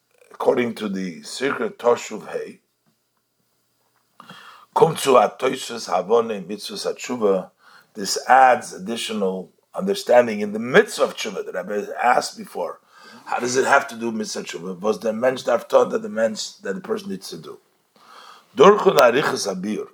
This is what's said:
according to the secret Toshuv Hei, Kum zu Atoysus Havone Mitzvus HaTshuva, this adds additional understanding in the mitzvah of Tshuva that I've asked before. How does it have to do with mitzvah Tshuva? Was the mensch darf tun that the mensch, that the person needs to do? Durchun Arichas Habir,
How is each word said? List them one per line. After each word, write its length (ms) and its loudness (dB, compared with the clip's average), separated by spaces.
according 420 0
to 140 -6
the 340 -6
secret 560 -6
Toshuv 480 -2
Hei, 320 -10
Kum 220 4
zu 160 2
Atoysus 760 2
Havone 560 0
Mitzvus 480 -10
HaTshuva, 580 -2
this 240 -6
adds 440 4
additional 800 -6
understanding 680 2
in 120 -4
the 60 -4
mitzvah 460 2
of 120 -4
Tshuva 300 -8
that 80 -14
I've 360 -4
asked 340 2
before. 440 -10
How 120 -4
does 180 -2
it 100 2
have 220 4
to 80 -12
do 100 -6
with 100 -4
mitzvah 260 -6
Tshuva? 380 -12
Was 180 0
the 140 -4
mensch 320 -2
darf 240 0
tun 220 4
that 120 -2
the 60 -10
mensch, 540 -4
that 120 -6
the 60 -8
person 300 -6
needs 200 -10
to 80 -12
do? 200 -16
Durchun 400 6
Arichas 500 4
Habir, 460 -4